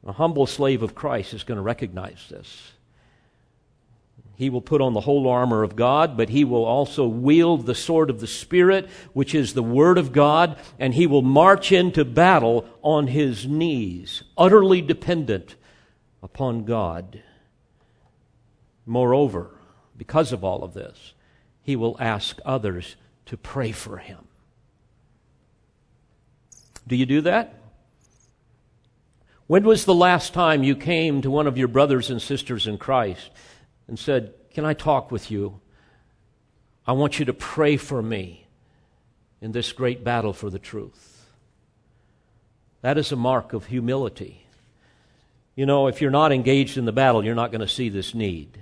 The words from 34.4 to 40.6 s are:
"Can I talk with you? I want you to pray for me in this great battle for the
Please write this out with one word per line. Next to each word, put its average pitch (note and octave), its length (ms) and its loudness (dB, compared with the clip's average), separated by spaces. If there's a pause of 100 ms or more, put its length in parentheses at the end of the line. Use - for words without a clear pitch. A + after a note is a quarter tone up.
"Can D3+ 100 -6
I D#3 80 -2
talk D3+ 380 -2
with A2 220 -8
you? G2 280 -8 (1300)
I B2 60 -2
want C#3 260 -2
you D3+ 60 -2
to B2+ 80 -4
pray D3 440 0
for C3+ 240 -6
me G2 460 -10 (920)
in A2 100 -12
this A#2 220 -6
great B2+ 320 -4
battle A2+ 280 -2
for G#2 160 -10
the F#2 120 -10